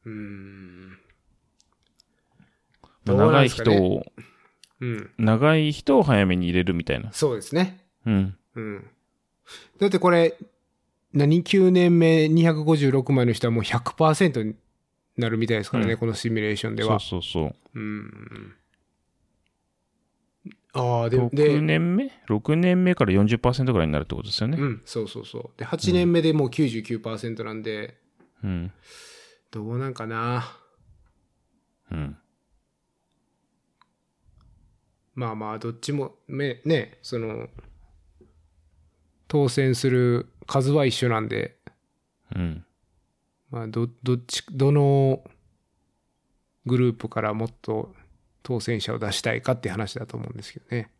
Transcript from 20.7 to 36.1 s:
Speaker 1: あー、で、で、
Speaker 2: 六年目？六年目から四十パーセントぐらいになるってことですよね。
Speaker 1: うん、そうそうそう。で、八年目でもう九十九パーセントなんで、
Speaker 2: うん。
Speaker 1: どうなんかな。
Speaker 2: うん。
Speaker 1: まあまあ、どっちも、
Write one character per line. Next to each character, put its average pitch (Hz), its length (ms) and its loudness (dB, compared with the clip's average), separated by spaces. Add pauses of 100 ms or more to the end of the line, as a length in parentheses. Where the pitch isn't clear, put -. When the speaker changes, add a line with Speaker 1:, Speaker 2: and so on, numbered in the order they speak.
Speaker 1:
あ 131 60 -2
ー、 120 300 0
で、 127 80 2 (260)
で、 147 100 6
Speaker 2:
六 147 80 2
年 160 340 0
目？ 269 160 -2 (140)
六 110 300 0
年 180 280 4
目 180 120 4
か 127 100 2
ら 95 80 2
四 101 140 6
十 113 100 2
パ 123 120 2
ー 123 40 0
セ 135 80 -2
ン 127 60 2
ト 127 60 2
ぐ 104 40 4
ら 82 60 4
い 78 40 0
に 76 60 -2
な 73 60 0
る - 40 -4
っ - 40 -10
て - 80 -6
こ - 60 -10
と 104 80 -12
で - 40 -6
す - 80 -4
よ 110 60 -2
ね。 135 100 -4
Speaker 1:
う 135 60 -2
ん、 127 200 -6
そ 113 200 -8
う 98 40 -8
そ 110 120 -14
う 104 60 -16
そ - 300 -14
う。 - 40 -20
で、 120 40 -10
八 175 300 -2
年 180 180 4
目 165 120 4
で 160 100 4
も 147 140 2
う - 20 -4
九 151 180 0
十 113 140 -4
九 113 180 -8
パ 110 140 -10
ー 107 60 -8
セ 117 100 -8
ン 113 60 -8
ト 113 80 -10
な 110 100 -10
ん 110 80 -10
で、 107 380 -10 (440)
Speaker 2:
う 104 40 -6
ん。 92 240 -6 (800)
Speaker 1:
ど 107 120 -12
う 117 140 -6
な 135 120 -6
ん 123 40 -10
か 113 140 -10
な。 120 500 -4 (1300)
Speaker 2:
う 85 40 -8
ん。 73 220 -8 (3000)
Speaker 1:
ま 123 160 -6
あ 110 60 -8
ま 107 180 -8
あ、 110 60 -10
ど 117 100 -8
っ 117 100 -12
ち 143 140 -8
も、 139 220 -6 (120)